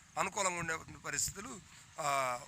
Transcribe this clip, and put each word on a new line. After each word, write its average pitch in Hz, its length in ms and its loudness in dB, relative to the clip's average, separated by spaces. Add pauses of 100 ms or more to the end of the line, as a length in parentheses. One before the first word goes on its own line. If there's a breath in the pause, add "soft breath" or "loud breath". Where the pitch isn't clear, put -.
(180)
అనుకూలంగా 185 400 2
ఉండే 165 200 0 (280)
పరిస్థితులు, 185 540 -2 (400 loud breath)
ఆ, 139 480 4